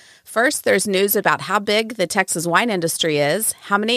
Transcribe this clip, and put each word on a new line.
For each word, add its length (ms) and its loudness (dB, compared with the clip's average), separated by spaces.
First, 420 -2
there's 220 2
news 300 0
about 240 2
how 200 -2
big 340 -2
the 120 -2
Texas 400 -2
wine 220 2
industry 480 -2
is, 360 0
how 260 -2
many 180 0